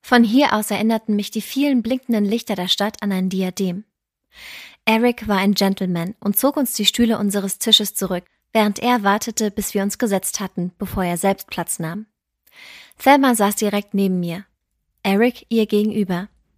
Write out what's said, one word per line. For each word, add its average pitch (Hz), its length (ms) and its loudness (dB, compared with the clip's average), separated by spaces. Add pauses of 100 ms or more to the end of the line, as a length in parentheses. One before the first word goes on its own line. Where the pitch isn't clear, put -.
Von 240 240 4
hier 247 300 4
aus 214 180 -2
erinnerten 220 420 0
mich 202 160 -4
die 220 100 -6
vielen 269 440 0
blinkenden 226 400 0
Lichter 208 320 -2
der 180 100 -4
Stadt 202 340 -2
an 202 120 -2
ein 185 160 0
Diadem. 185 560 -4 (1000)
Eric 226 440 2
war 208 80 2
ein 196 180 2
Gentleman 185 640 -2
und 208 180 -2
zog 285 200 2
uns 269 160 0
die 208 120 -4
Stühle 226 320 2
unseres 202 440 -2
Tisches 214 340 2
zurück, 185 300 -4 (280)
während 208 280 0
er 240 240 0
wartete, 214 480 0
bis - 200 -6
wir 196 120 -2
uns 202 140 -4
gesetzt 202 420 -2
hatten, 180 380 -6
bevor 196 260 -4
er 175 120 -2
selbst 196 300 -2
Platz - 320 -8
nahm. 175 280 -8 (920)
Thelma 269 380 6
saß 208 180 2
direkt 202 400 -2
neben 196 240 2
mir. 175 260 -6 (600)
Eric 214 440 0
ihr 226 180 2
gegenüber. 208 640 0 (300)